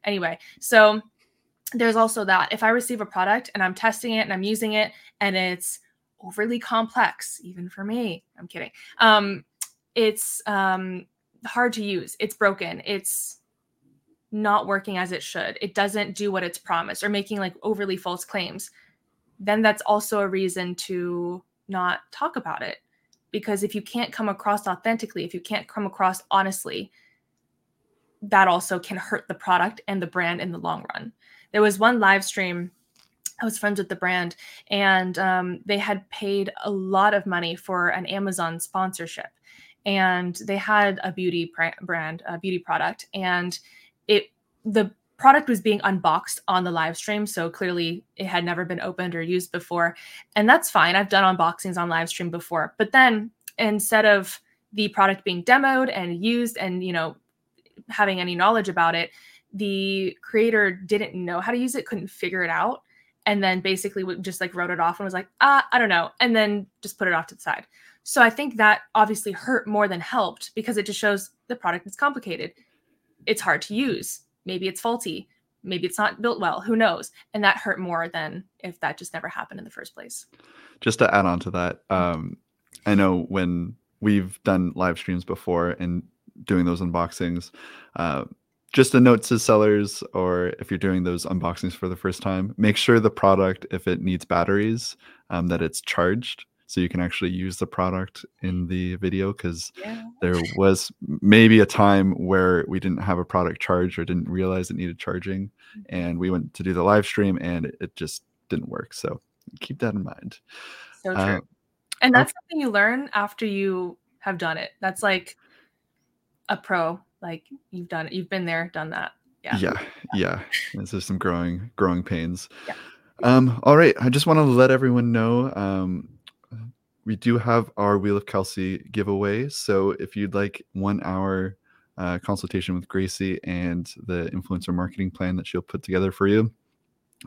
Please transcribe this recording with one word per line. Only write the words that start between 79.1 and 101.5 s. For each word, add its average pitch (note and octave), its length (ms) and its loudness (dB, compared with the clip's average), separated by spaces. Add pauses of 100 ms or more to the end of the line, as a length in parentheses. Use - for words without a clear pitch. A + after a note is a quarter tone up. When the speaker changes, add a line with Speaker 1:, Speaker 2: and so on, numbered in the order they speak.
Speaker 1:
never D#3+ 160 -10
happened - 320 -12
in - 40 -18
the A3 60 -20
first - 240 -18
place. - 320 -16 (540)
Speaker 2:
Just - 180 0
to A2+ 160 4
add G2 120 4
on F2 140 0
to F2+ 120 -8
that, F2 380 -4
um, F2 480 -2 (480)
I G#2 100 4
know F#2 320 4
when F2+ 480 -2 (240)
we've G2+ 420 0
done F#2 320 2
live F2+ 240 0
streams F2 260 -4
before F2 540 -2
and F2 240 -4 (420)
doing F2+ 200 2
those F2 160 0
unboxings, F2 720 -4 (420)
uh, D2+ 300 -4 (480)
just C3 220 4
a B2+ 60 8
note A#2+ 220 8
to A#2+ 160 0
sellers, G#2+ 640 4 (120)
or F2+ 440 0
if - 120 -14
you're F#2+ 80 -2
doing F#2 260 0
those F2 220 -2
unboxings F2+ 480 -4
for F#2 140 -6
the F2+ 60 -4
first F#2 280 -4
time, F#2+ 340 -2
make G#2+ 200 4
sure A#2+ 220 6
the A2 120 6
product, F#2+ 600 4
if F#2 160 -6
it F2+ 140 0
needs F#2 240 -2
batteries, G2+ 720 0 (340)
um, F2 160 -2
that E2 160 0
it's D#2+ 200 -4
charged, G2 640 -2 (200)
so - 140 -2
you F2 80 2
can F2 140 -2
actually F2+ 280 -4
use F#2 280 -6
the - 80 -2
product F#2 580 -4 (160)
in F2+ 260 -2
the F2+ 300 -4
video, F#2+ 340 -2
'cause E2+ 460 -8
Speaker 1:
Yeah. A3+ 280 -10 (180)
Speaker 2:
there F2+ 180 2 (160)
was F#2+ 340 4 (300)
maybe A2 400 10